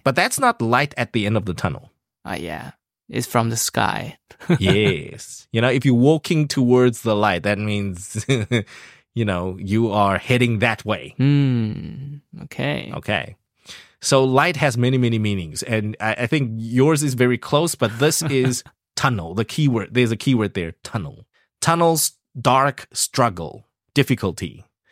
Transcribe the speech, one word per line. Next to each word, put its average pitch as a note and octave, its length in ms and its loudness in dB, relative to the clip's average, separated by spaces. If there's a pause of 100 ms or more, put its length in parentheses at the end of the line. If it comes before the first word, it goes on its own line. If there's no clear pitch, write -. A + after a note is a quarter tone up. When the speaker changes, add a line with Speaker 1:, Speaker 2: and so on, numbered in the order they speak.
Speaker 1:
But C3 120 2
that's G#3 240 0
not B3 220 2
light B2 360 2
at A#2+ 160 -2
the A2 120 0
end G#2+ 120 2
of G#2 80 -2
the F#2 80 -2
tunnel. - 380 -6 (340)
Speaker 2:
Ah, G2 100 -8
yeah. E2 360 -10 (360)
It's A#2+ 200 -6
from A#2 220 0
the A2+ 80 -4
sky. - 600 -4 (320)
<laughs> E3+ 100 4
Speaker 1:
Yes. - 920 -2
You A2+ 100 0
know, B2 80 4
if B2+ 160 0
you're C3 100 4
walking D3+ 520 2
towards B2 560 4
the A2 120 0
light, G2+ 280 0
that G2+ 160 0
means G#2 680 -6 (400)
<laughs> - 340 -20 (140)
you A#2 120 -2
know, F#2 340 -2
you G#2 320 0
are G2 260 4
heading A#2+ 420 2
that A2+ 260 0
way. G#2+ 320 -4
Speaker 2:
Hmm. C3+ 1000 -2 (260)
Okay. - 520 -6
Speaker 1:
Okay. - 400 -6 (680)
So C3+ 220 2
light C#3 340 2
has C3+ 200 0
many, B2+ 200 2
many A#2 220 2
meanings. F#2+ 440 -2
And G#2+ 360 -2
I, A2 140 -2
I A#2+ 140 -4
think C#3 300 0
yours C3 460 2
is C#3 100 -2
very B2 240 2
close, D#3 380 0
but A2+ 240 -2
this D3 220 2
Speaker 2:
<laughs> D#3+ 80 -2 (140)
Speaker 1:
is B2+ 200 -2 (320)
tunnel. F#2 400 -2
The A2 100 0
keyword, A#2+ 480 0
there's A#2+ 180 2
a A2 60 -2
keyword A2 360 0
there, E2 200 -6 (100)
tunnel. E2 420 -10 (360)
Tunnels, E3 520 2 (260)
dark, C3 540 2
struggle, F2+ 720 -2 (280)
difficulty. G#2 720 -2 (260)